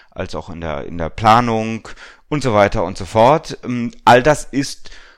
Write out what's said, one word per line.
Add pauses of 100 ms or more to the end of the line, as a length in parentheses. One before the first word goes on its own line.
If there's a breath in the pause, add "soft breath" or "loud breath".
(100)
als
auch
in
der,
in
der
Planung (400 loud breath)
und
so
weiter
und
so
fort.
Ähm, (120)
all
das
ist (280 loud breath)